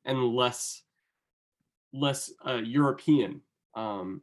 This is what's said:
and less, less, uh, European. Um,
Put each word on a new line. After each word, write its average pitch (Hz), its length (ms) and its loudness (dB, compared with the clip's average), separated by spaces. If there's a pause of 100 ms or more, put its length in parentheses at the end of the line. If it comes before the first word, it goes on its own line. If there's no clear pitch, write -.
and 127 300 0
less, - 480 -2 (1080)
less, 135 400 -2 (140)
uh, 123 180 -2
European. 135 800 2 (320)
Um, 101 500 -6